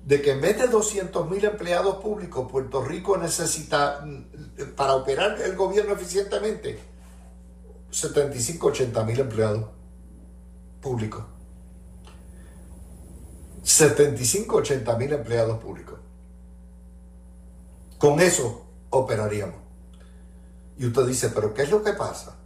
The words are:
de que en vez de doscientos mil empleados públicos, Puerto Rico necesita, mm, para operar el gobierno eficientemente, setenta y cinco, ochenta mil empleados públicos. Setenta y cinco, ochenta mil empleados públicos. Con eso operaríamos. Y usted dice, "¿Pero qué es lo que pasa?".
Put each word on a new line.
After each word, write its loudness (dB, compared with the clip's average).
de 4
que 4
en 0
vez 4
de 2
doscientos 0
mil 0
empleados 0
públicos, -6
Puerto -2
Rico 0
necesita, -2
mm, -14
para 4
operar 0
el -2
gobierno 2
eficientemente, -4
setenta 0
y -4
cinco, -2
ochenta 0
mil -2
empleados 0
públicos. -4
Setenta 6
y -2
cinco, 2
ochenta 2
mil 0
empleados 0
públicos. -14
Con 6
eso 4
operaríamos. 0
Y -2
usted 4
dice, 0
"¿Pero 0
qué -2
es 2
lo 4
que 0
pasa?". -6